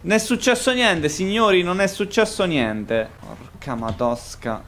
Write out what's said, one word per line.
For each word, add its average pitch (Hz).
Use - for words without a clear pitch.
Non 185
è -
successo 240
niente, 202
signori, 196
non 180
è 196
successo 208
niente. 113
Porca -
matosca. 117